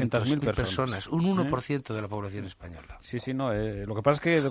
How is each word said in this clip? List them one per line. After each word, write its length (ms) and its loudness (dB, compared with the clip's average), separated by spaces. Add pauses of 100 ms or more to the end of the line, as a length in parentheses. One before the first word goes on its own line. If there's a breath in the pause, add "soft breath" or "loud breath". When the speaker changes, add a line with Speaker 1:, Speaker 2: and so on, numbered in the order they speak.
Speaker 1:
cuatrocientas 220 2
mil 80 2
Speaker 2:
personas, 640 0
Speaker 1:
personas. 20 -10
Speaker 2:
un 220 2
Speaker 1:
¿Eh? 20 6
Speaker 2:
uno 160 2
por 140 0
ciento 320 -4
de 80 -2
la 60 -6
población 380 -6
española. 540 -14
Speaker 1:
Sí, 200 -8
sí, 160 -4
no, 180 0
eh, 320 -2
lo 80 -4
que 80 -2
pasa 140 6
es 60 -2
que 300 4